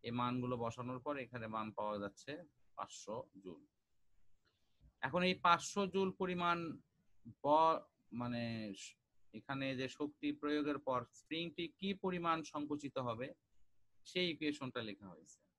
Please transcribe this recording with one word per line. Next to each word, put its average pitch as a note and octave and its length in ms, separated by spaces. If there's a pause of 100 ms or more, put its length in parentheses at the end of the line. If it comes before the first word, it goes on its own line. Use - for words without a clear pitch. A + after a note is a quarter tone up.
এই A#2 180
মানগুলো B2 340 (100)
বসানোর B2 400
পর D3 100 (100)
এখানে A#2 220
মান A2 200 (120)
পাওয়া G#2 240
যাচ্ছে G2+ 300 (440)
পাঁচশো - 400 (280)
জুল। F#2 180 (1400)
এখন D#3+ 160
এই F#3 120
পাঁচশো F3+ 480 (120)
জুল F#3+ 140 (120)
পরিমাণ F3 380 (840)
ব-, D#3+ 380 (400)
মানে A#2+ 220 (400)
স-, - 120 (440)
এখানে C3+ 420
যে C3 80
শক্তি D3 400 (120)
প্রয়োগের D3 460
পর B2+ 140 (200)
স্প্রিংটি E3 440 (140)
কি G3 160 (100)
পরিমাণ E3+ 380 (100)
সংকুচিত D3 440 (120)
হবে, A#2+ 260 (760)
সেই F3+ 220
ইকুয়েশনটা C#3+ 560
লেখা G2+ 240
হয়েছে। D#2+ 260 (200)